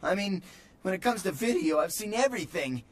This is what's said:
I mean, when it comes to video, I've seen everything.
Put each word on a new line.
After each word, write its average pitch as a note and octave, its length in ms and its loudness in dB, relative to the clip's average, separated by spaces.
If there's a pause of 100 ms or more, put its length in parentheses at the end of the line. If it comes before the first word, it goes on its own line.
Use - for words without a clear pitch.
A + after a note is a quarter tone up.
I E3 140 2
mean, G3+ 280 -2 (380)
when F#3+ 120 -2
it F3+ 80 -4
comes A#3+ 220 0
to F#3 80 0
video, D#3+ 480 2
I've - 120 2
seen G#3+ 220 -4
everything. D#3 800 0